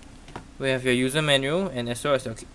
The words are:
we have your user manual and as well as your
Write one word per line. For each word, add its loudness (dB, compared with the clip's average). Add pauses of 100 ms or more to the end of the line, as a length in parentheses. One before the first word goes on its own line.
(580)
we -2
have 0
your 4
user 2
manual 2
and -4
as -6
well 4
as -2
your -6 (220)